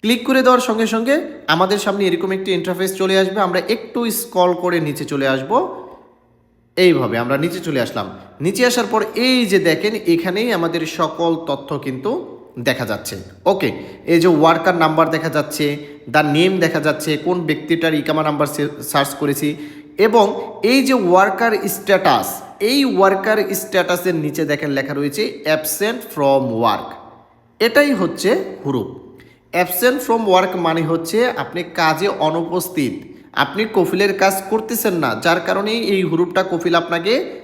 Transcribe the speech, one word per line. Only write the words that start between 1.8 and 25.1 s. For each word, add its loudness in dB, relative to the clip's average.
সামনে 0
এরকম -2
একটি -6
ইন্টারফেস -2
চলে 2
আসবে। 0
আমরা 0
একটু -6
স্ক্রল 2
করে 0
নিচে -6
চলে -2
আসব, -4
এইভাবে 4
আমরা 0
নিচে -4
চলে -2
আসলাম। -6
নিচে 0
আসার 0
পর 2
এই 4
যে 6
দেখেন 0
এখানেই 0
আমাদের -2
সকল 0
তথ্য -4
কিন্তু -4
দেখা -2
যাচ্ছে। -8
ওকে, 0
এই 6
যে 6
ওয়ার্কার 4
নাম্বার 4
দেখা -2
যাচ্ছে, -2
the 4
name 4
দেখা 0
যাচ্ছে, -2
কোন 0
ব্যক্তিটার 0
ইকামা 0
নাম্বার 0
সে-, -4
সার্চ 0
করেছি, -2
এবং 6
এই 4
যে 2
ওয়ার্কার 4
স্ট্যাটাস, 2
এই 2
ওয়ার্কার 2
স্ট্যাটাসের -2
নিচে -2
দেখেন -2
লেখা -2
রয়েছে -4